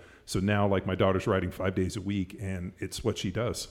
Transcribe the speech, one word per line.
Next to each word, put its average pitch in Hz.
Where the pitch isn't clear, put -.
So -
now, 101
like, 95
my 95
daughter's 95
riding 95
five 95
days 92
a 101
week, 95
and 92
it's -
what -
she 95
does. 110